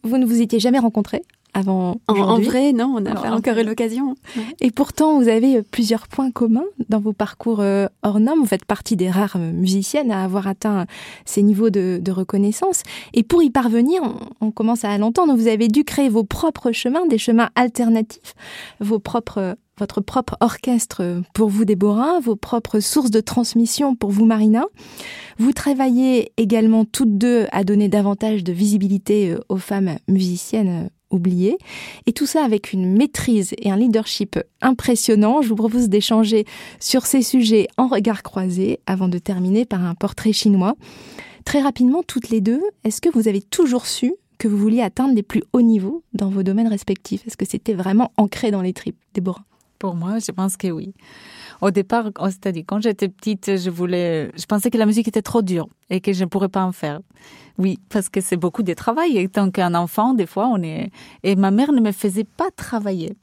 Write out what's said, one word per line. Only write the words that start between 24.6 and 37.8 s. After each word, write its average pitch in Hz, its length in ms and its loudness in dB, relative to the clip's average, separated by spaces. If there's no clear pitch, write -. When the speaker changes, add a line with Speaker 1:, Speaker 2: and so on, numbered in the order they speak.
Speaker 1:
Vous 247 140 2
travaillez 262 840 2
également 220 480 4
toutes 220 320 0
deux 233 360 2
à 190 120 0
donner 202 240 2
davantage 202 560 0
de 180 80 -4
visibilité, 202 800 0
euh, - 160 -4
aux 190 80 -2
femmes 190 400 -2
musiciennes, 185 760 -2
euh, 185 40 -10
oubliées. 185 460 0
Et 233 80 0
tout 277 140 -2
ça 311 180 0
avec 214 300 -2
une 185 200 0
maîtrise 220 600 0
et - 140 -2
un 190 60 0
leadership 220 600 0
impressionnant. 240 800 2
Je 247 80 0
vous 220 60 0
propose 226 340 0
d'échanger 214 560 2
sur - 260 0
ces 262 160 2
sujets 220 440 4
en 262 80 2